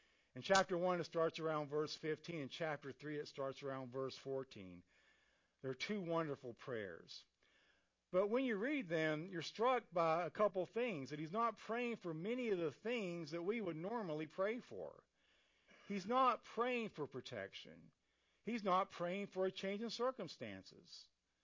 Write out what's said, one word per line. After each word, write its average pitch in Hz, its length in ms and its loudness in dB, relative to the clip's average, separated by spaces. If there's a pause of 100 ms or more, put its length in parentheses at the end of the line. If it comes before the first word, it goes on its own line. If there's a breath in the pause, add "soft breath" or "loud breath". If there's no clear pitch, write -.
(360 soft breath)
In 127 60 -10
chapter 185 360 6
one, 180 220 4
it 165 40 0
starts 165 360 2
around 156 300 0
verse 151 260 0
fifteen. 156 440 -4
In 131 100 -4
chapter 147 420 -4
three, 147 260 -6
it 147 100 -4
starts 135 360 -4
around 131 280 -4
verse 131 260 -2
fourteen. 110 680 -8 (760 soft breath)
There 135 100 -4
are 127 40 -4
two 202 260 -4
wonderful 160 540 0
prayers. 104 720 -8 (880 soft breath)
But 196 160 6
when 254 160 2
you 233 120 2
read 247 320 0
them, 160 420 2
you're 170 100 -4
struck 240 400 2 (100)
by 165 320 4
a 160 60 0
couple 190 380 4
things, 196 420 -2
that 147 100 -4
he's 156 120 -4
not 226 260 2
praying 233 400 -2
for 170 160 -4
many 226 360 0
of 190 100 4
the 160 120 2 (120)
things 175 480 -2
that 170 120 -4
we 220 160 2
would 175 160 -2
normally 165 520 -2
pray 208 320 0 (100)
for. 85 220 -8 (960 soft breath)
He's 202 180 -4
not 247 480 4
praying 233 360 0
for 147 180 -6
protection. 104 640 -8 (760)
He's 220 180 -2
not 190 280 4
praying 185 360 -2
for 185 200 0
a 190 40 2
change 202 300 -4
in 233 80 -2
circumstances. 165 1160 -6 (360)